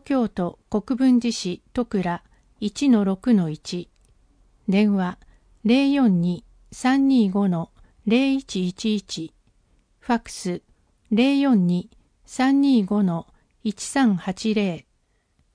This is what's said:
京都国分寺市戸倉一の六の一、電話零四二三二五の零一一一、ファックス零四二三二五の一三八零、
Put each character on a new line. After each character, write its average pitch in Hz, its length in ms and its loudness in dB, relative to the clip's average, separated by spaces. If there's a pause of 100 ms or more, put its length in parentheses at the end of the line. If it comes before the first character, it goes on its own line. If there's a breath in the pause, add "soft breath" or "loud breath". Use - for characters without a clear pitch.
京 254 240 0
都 - 300 -6 (100)
国 214 260 -4
分 254 240 4
寺 233 120 -4
市 - 320 -8 (100)
戸 247 120 -2
倉 180 380 -4 (360)
一 214 300 -2
の 220 140 6
六 196 300 0
の 180 160 2
一、 170 400 -12 (800)
電 202 240 2
話 185 240 -2 (460)
零 277 280 2
四 233 300 2
二 175 240 -4 (260)
三 269 360 0
二 233 240 4
五 202 180 0
の 170 220 -4 (340)
零 269 300 2
一 190 320 -4
一 214 280 -4
一、 165 380 -10 (640)
フ - 160 -4
ァ - 40 0
ッ - 20 -2
ク - 120 -20
ス - 300 -8 (480)
零 269 300 2
四 247 260 2
二 175 240 -2 (380)
三 269 340 0
二 262 240 2
五 208 160 -2
の 170 240 -2 (380)
一 - 200 -6
三 233 340 0
八 196 360 -4
零、 190 320 -4 (680)